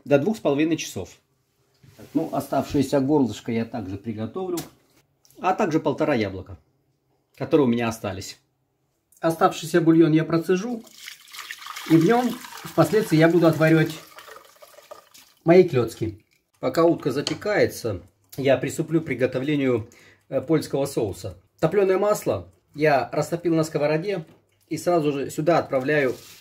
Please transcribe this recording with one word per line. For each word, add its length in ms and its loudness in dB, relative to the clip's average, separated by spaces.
до 140 4
двух 180 -2
с 20 -20
половиной 380 0
часов. 320 -10
Ну, 200 -4
оставшееся 680 -2
горлышко 540 0
я 100 -2
также 320 -10
приготовлю. 600 -8
А 140 0
также 260 0
полтора 340 0
яблока, 440 -4
которые 300 2
у 20 2
меня 180 0
остались. 500 -8
Оставшийся 580 0
бульон 320 6
я 140 2
процежу. 580 -2
И 60 6
в 100 6
нем 240 2
впоследствии 540 2
я 120 6
буду 180 4
отваривать 480 4
мои 180 8
клецки. 560 -2
Пока 240 0
утка 280 2
запекается, 880 -2
я 220 2
приступлю 420 -4
к 60 -4
приготовлению, 840 -2
э, 140 -4
польского 460 -2
соуса. 500 -6
Топленое 360 2
масло 540 -2
я 400 2
растопил 420 -2
на 80 2
сковороде 640 -2
и 100 -8
сразу 360 0
же 160 -6
сюда 300 0
отправляю 540 0